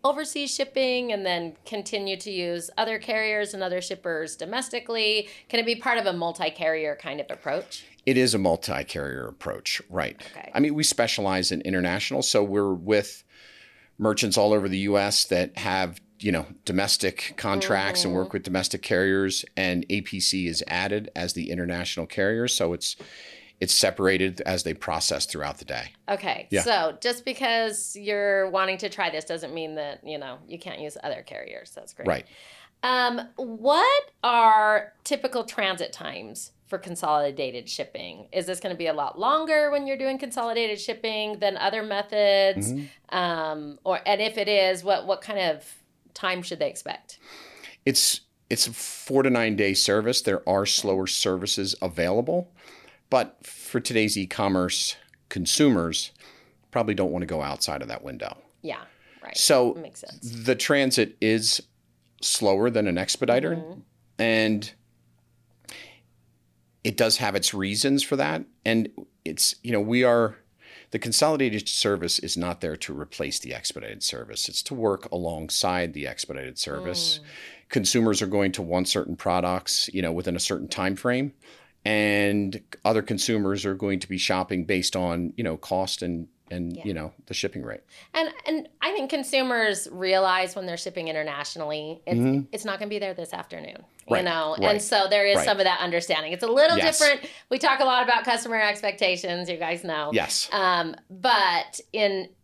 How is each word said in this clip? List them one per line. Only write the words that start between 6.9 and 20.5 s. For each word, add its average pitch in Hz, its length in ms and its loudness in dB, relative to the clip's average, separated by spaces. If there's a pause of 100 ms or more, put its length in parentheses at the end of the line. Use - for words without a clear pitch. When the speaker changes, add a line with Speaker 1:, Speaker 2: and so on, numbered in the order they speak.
Speaker 1:
kind 147 200 -8
of 123 80 -8
approach? - 560 -8 (200)
Speaker 2:
It 131 120 6
is 127 160 6
a 110 40 2
multi-carrier 69 920 -2
approach, - 600 -6
right. 80 320 -4 (140)
Speaker 1:
Okay. - 180 -16
Speaker 2:
I - 60 0
mean, 147 160 4
we 151 80 0
specialize 98 720 2
in - 80 -4
international, 92 600 0
so 104 220 2
we're 101 300 2
with 101 500 0 (760)
merchants 107 400 2
all 107 160 6
over 101 160 2
the 95 100 0
U 101 180 2
S 101 280 2
that 90 320 0
have, 92 420 0 (200)
you 104 120 0
know, 80 140 0 (200)
domestic 95 720 0
contracts 98 680 0
and 87 80 0
work 92 140 0
Speaker 1:
Mm-hmm. - 100 -10
Speaker 2:
with 90 60 -4
domestic 92 380 -2
carriers, 95 640 2 (120)
and 90 320 0
A 101 120 0
P 98 180 -8
C 90 280 0
is 80 200 -4